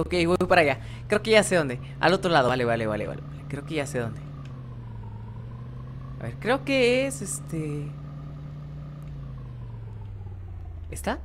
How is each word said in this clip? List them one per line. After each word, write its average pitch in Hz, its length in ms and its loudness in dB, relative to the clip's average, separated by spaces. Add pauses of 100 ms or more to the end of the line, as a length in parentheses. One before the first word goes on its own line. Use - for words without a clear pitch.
ok, 160 140 0 (120)
voy 175 100 6 (120)
para 180 120 10
allá. 143 200 4 (280)
Creo 214 140 4
que 220 100 4
ya 214 100 10
sé 185 140 4
dónde. 131 240 2 (200)
Al 165 120 8
otro 185 180 4
lado, 139 180 8
vale, 123 160 4
vale, 113 220 2
vale, 107 200 0
vale. - 160 -6 (260)
Creo 143 160 -6
que 165 120 -4
ya 143 100 0
sé 127 140 -2
dónde. 113 200 -4 (2000)
A - 40 -8
ver, 117 140 -8
creo 254 260 0
que 262 420 4
es, 269 160 -4
este, 151 640 -4 (3000)
¿Está? - 340 -2